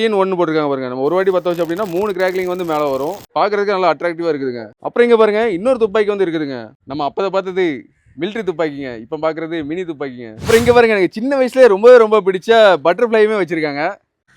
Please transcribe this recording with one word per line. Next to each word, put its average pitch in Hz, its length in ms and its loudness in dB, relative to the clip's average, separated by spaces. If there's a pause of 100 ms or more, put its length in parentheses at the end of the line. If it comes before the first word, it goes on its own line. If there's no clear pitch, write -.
in 220 160 0
ஒன்னு 190 160 -2
போட்டிருக்காங்க 156 340 0
பாருங்க, 131 200 -6
நம்ம 131 160 -6
ஒரு 165 100 0
வாட்டி 190 180 0
பத்த 180 140 -2
வச்சோம் 170 160 -2
அப்படின்னா 175 280 -6
மூணு 202 240 -4
கிராக்லிங் 185 360 -4
வந்து 180 180 -6
மேல 151 120 -2 (100)
வரும், 143 220 -4 (220)
பார்க்கறதுக்கு 202 380 0
நல்லா 185 180 0
அட்ராக்டிவா 170 400 -4
இருக்குதுங்க. 127 300 -6 (240)
அப்புறம் 240 200 2
இங்க 233 140 4
பாருங்க 214 220 2 (140)
இன்னொரு 240 260 -2
துப்பாக்கி 208 300 0
வந்து 196 140 0
இருக்குதுங்க, 151 300 -6 (340)
நம்ம 143 180 -4
அப்பத 196 260 -4
பார்த்தது 185 300 -2 (560)
மிலிட்டரி 208 280 -6
துப்பாக்கிங்க, 147 420 -6 (140)
இப்ப 156 200 -10
பார்க்கறது 160 340 -4 (100)
மினி 180 220 -8
துப்பாக்கிங்க. 123 400 -12 (100)
அப்புறம் 226 220 2
இங்க 240 140 2
பாருங்க 226 200 4
எனக்கு 180 220 0
சின்ன 262 200 -4
வயசுலயே 254 360 6
ரொம்பவே 233 280 8
ரொம்ப 214 240 4
பிடிச்ச 185 240 -2 (360)
பட்டர்ஃப்ளையுமே 214 560 2
வச்சிருக்காங்க. 151 420 -4 (520)